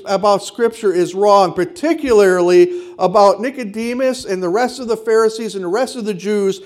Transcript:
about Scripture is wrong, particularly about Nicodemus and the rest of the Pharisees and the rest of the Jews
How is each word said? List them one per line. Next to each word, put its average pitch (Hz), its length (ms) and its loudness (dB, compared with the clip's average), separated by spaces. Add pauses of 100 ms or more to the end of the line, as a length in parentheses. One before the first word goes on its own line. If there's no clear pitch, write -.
about 196 380 0
Scripture 226 500 -2
is 175 220 -2
wrong, 196 400 2
particularly 185 1400 2
about 190 420 4
Nicodemus 247 840 -6
and 185 180 -6
the 180 60 -2
rest 247 320 -2
of 233 80 -8
the 220 80 -2
Pharisees 220 580 0
and 190 80 -8
the 175 60 -6
rest 247 260 -2
of 233 100 -10
the 208 100 -4
Jews 196 520 -2